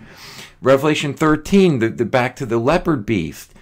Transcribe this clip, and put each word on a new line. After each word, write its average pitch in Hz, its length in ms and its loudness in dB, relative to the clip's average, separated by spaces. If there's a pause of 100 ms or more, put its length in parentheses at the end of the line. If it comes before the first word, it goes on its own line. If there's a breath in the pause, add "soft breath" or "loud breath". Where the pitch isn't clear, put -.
(600 loud breath)
Revelation 147 540 2
thirteen, 160 640 2
the, 113 100 0
the, 107 160 -4
back 123 320 0
to 135 100 -8
the 113 120 -2
leopard 147 460 0
beast. 87 580 -6